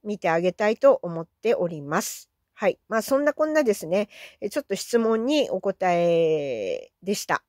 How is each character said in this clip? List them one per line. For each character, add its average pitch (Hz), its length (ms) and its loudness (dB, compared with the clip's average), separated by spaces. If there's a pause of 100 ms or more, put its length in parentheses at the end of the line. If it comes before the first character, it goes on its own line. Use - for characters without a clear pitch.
ー、 214 40 -16
見 104 120 -6
て 180 100 -2
あ 165 120 2
げ 180 100 2
た 208 180 0
い 226 60 0
と 269 260 6
思 165 200 -6
っ 165 40 -12
て - 300 -2
お 175 140 0
り 160 120 -10
ま 151 200 -2
す。 - 280 -10 (240)
は - 140 -4
い。 175 100 0 (120)
ま 214 80 0
あ、 220 40 0
そ 269 160 0
ん 285 60 -2
な 294 100 2
こ 311 120 -2
ん 311 80 0
な 302 100 4
で 220 100 2
す 170 140 -10
ね。 202 220 0 (320)
え 214 60 -4
ー、 - 20 -14
ち - 100 -6
ょ - 20 0
っ - 40 -6
と 196 100 -6
質 - 240 0
問 226 260 0
に 294 240 2
お 185 120 -4
答 190 280 -2
え 156 1000 0 (100)
で 196 140 -4
し - 100 -8
た。 - 240 -2